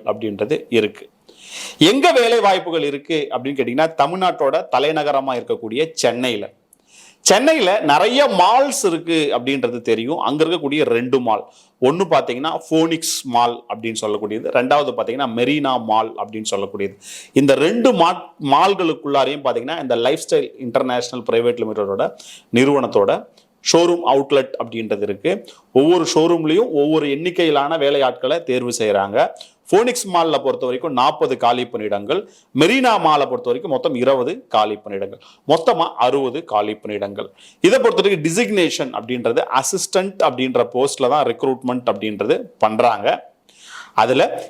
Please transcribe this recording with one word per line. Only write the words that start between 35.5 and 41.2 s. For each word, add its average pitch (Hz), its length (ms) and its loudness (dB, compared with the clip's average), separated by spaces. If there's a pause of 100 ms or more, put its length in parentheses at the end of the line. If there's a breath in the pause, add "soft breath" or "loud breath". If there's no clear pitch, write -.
மொத்தமா 165 340 2 (200)
அறுபது 131 340 0 (120)
காலி 107 300 0
பணியிடங்கள். 101 480 -8 (380 soft breath)
இதை 233 160 6
பொறுத்த 196 180 4
வரைக்கும் 180 260 2
டிசிக்னேஷன் 175 720 0
அப்படின்றது 117 460 -2 (160)
அசிஸ்டன்ட் 190 680 -4
அப்படின்ற 127 460 0
போஸ்ட்ல 131 400 0
தான் 147 180 2